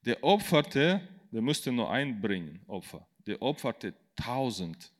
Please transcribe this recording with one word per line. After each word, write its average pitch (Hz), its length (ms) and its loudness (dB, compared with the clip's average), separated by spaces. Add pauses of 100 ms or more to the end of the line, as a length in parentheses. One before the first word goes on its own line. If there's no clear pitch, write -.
Der 120 220 0
opferte, 170 800 4 (240)
der 113 120 -2
musste 139 280 0
nur 120 200 0
einbringen, 101 760 -2
Opfer. - 380 -12 (200)
Der 104 160 -6
opferte 117 520 -2 (220)
tausend. 120 840 -4